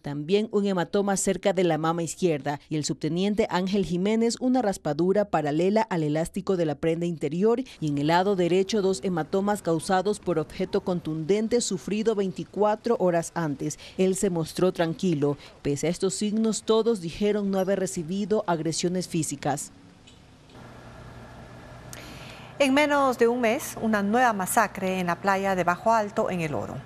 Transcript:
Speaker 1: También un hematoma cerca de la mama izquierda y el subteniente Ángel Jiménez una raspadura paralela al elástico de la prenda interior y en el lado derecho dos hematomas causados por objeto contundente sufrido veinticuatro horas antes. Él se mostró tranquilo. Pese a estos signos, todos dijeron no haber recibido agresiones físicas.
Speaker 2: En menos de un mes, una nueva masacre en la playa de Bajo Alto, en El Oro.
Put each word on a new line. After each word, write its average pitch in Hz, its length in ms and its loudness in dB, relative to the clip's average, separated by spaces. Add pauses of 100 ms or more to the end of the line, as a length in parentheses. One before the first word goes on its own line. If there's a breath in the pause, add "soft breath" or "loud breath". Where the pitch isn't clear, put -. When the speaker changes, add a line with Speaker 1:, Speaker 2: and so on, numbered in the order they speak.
Speaker 1:
También 151 500 -2
un 202 160 0
hematoma 196 500 0
cerca 190 340 0
de 180 120 2
la 160 160 2
mama 170 240 0
izquierda 147 560 -2 (100)
y 156 60 -4
el 147 100 -2
subteniente 180 640 0
Ángel 185 360 0
Jiménez 220 540 0
una 254 220 2
raspadura 190 720 0
paralela 170 500 2
al 170 220 -2
elástico 170 540 0
de 170 100 2
la 147 80 -2
prenda 165 320 0
interior 175 560 0 (160 loud breath)
y 156 80 -2
en 143 100 0
el 143 80 0
lado 185 300 4
derecho 185 480 2
dos 190 200 0
hematomas 196 600 -2
causados 185 560 0
por 180 180 -2
objeto - 440 -2
contundente 180 760 0
sufrido 214 540 -2
veinticuatro 208 840 0
horas 170 340 2
antes. 151 460 -4 (180 loud breath)
Él 185 180 4
se 196 140 0
mostró 170 420 0
tranquilo. 160 680 0 (260 loud breath)
Pese 143 240 -2
a - 20 2
estos 185 240 -2
signos, 214 480 0
todos 220 400 2
dijeron 202 480 0
no 190 80 0
haber 190 220 2
recibido 190 680 -2
agresiones 175 640 0
físicas. 147 640 -2 (3000 loud breath)
Speaker 2:
En 269 160 4
menos 285 420 4
de 233 100 4
un 247 140 0
mes, 233 400 0
una 220 220 2
nueva 233 300 4
masacre 190 680 0
en 180 80 0
la 170 120 -2
playa 196 360 2
de 180 80 2
Bajo 175 280 2
Alto, 214 380 2
en 180 120 -2
El 151 120 -2
Oro. 101 220 -6 (100)